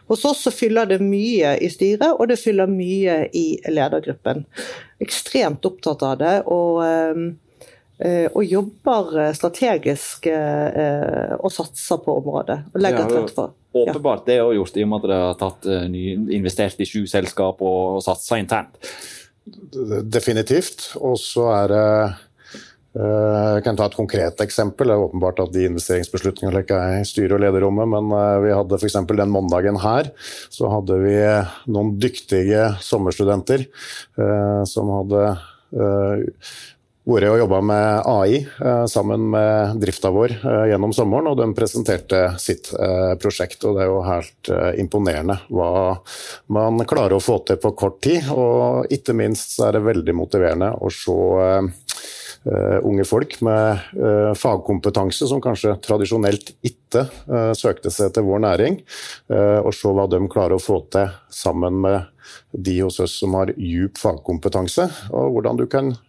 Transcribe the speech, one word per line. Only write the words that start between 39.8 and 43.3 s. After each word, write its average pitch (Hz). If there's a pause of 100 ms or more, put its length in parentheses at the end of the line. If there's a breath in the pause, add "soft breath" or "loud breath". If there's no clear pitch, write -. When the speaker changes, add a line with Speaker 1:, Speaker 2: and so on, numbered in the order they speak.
Speaker 3:
drifta 98
vår, 117
eh, 113
gjennom 101
sommeren, 123
og 139
de 120
presenterte 98 (180)
sitt, -
eh, 92
prosjekt, -